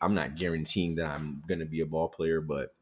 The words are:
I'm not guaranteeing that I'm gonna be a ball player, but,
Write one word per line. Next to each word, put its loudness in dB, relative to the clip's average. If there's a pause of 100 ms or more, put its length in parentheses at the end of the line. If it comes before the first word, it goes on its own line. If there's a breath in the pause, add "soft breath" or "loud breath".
I'm 6
not 0
guaranteeing 2
that 0
I'm -4
gonna -2
be -2
a 2
ball 0
player, 0
but, -4